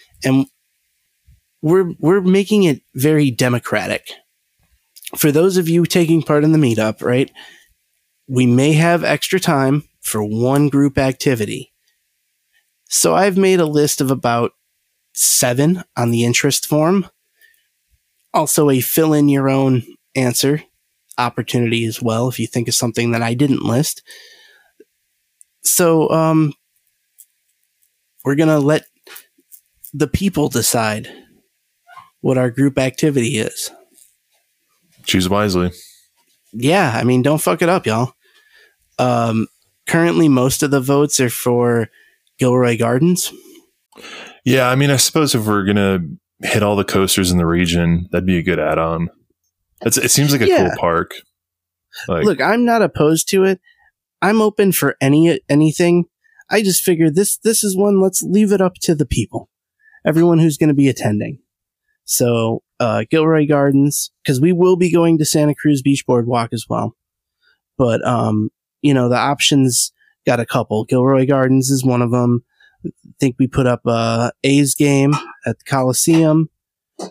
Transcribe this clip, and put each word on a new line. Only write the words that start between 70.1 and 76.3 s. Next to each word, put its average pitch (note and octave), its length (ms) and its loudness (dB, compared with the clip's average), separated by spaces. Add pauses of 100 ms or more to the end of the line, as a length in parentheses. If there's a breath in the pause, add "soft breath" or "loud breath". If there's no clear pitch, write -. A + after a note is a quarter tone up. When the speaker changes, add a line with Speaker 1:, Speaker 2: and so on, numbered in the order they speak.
Speaker 1:
got B2 140 0
a A#2 60 -6
couple. A2 380 -2
Gilroy C3 420 2
Gardens C3 440 2
is C3 140 -2
one B2 180 2
of A#2 100 -2
'em. A#2+ 320 0 (400 soft breath)
I - 60 -10 (300)
think C3 180 0
we C3+ 80 2
put C3 220 -2
up A#2+ 180 -2
a A#2 460 -2 (120)
A's C#3 300 2
game C#3+ 400 2 (320 loud breath)
at A2+ 120 -6
the - 60 -20
Coliseum. D#3 840 0 (640)